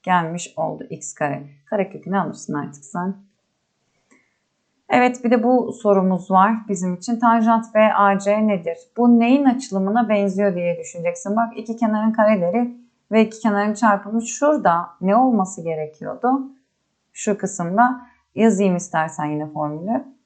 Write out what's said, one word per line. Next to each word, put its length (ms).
Gelmiş 500
oldu 340
x 240
kare. 280
Karekökünü 480
alırsın 360
artık 300
sen. 300
Evet, 360
bir 60
de 120
bu 300
sorumuz 580
var 220
bizim 260
için. 240
Tanjant 560
B 200
A 240
C 280
nedir? 320
Bu 240
neyin 240
açılımına 640
benziyor 460
diye 240
düşüneceksin. 580
Bak, 200
iki 200
kenarın 360
kareleri 640
ve 140
iki 140
kenarın 340
çarpımı 480
şurada 640
ne 160
olması 460
gerekiyordu? 920
Şu 260
kısımda. 680
Yazayım 420
istersen 480
yine 220
formülü. 580